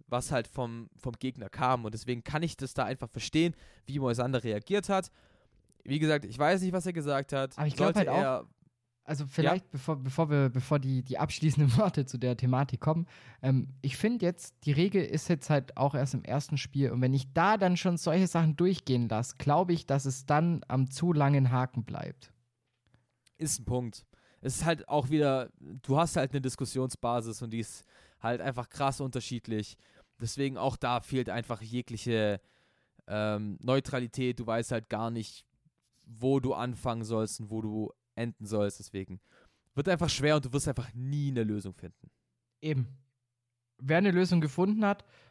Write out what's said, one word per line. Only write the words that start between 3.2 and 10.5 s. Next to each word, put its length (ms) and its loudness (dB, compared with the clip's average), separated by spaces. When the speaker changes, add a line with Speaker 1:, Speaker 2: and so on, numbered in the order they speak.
Speaker 1:
wie 120 -6
Moisander 460 0
reagiert 440 -2
hat. 220 0
Wie 140 -2
gesagt, 260 2
ich 140 -10
weiß 240 4
nicht, 100 0
was 140 -2
er 60 -2
gesagt 400 -2
hat. 260 -4
Speaker 2:
Aber 80 0
ich 100 -2
glaub 180 2
Speaker 1:
Sollte 40 2
Speaker 2:
halt 120 2
auch, 120 2
Speaker 1:
er 260 -2
Speaker 2:
also 200 -4
vielleicht, 400 0
Speaker 1:
Ja? 60 -20
Speaker 2:
bevor, 240 -4
bevor 340 -2
wir, 180 4
bevor 300 0